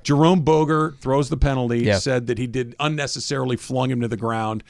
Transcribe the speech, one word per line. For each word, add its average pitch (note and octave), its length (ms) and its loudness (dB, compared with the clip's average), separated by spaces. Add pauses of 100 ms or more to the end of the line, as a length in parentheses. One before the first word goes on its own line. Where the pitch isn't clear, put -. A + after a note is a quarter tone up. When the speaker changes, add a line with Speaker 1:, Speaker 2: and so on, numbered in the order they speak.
Speaker 1:
Jerome D#3+ 380 4
Boger D#3 580 2
throws C3+ 300 0
the C#3 80 -2
penalty, B2 460 0
Speaker 2:
Yeah. G#2 160 2
Speaker 1:
said B2 280 -2
that A#2+ 100 -2
he B2+ 100 -4
did A#2+ 340 -6
unnecessarily C#3 760 -2
flung B2+ 360 -2
him B2 100 -2
to A#2 80 -2
the A2+ 80 -4
ground. A2 520 -4